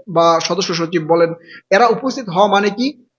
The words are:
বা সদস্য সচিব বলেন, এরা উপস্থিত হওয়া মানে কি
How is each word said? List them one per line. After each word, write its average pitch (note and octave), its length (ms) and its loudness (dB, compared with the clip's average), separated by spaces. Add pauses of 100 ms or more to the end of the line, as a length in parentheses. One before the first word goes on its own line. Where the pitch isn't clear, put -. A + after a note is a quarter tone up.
বা E3 340 2
সদস্য F3+ 320 -4
সচিব E3 340 -4
বলেন, E3 260 2 (360)
এরা A3 160 4
উপস্থিত B3 420 -4
হওয়া F#3 180 2
মানে G3+ 240 2
কি B3 340 -6 (140)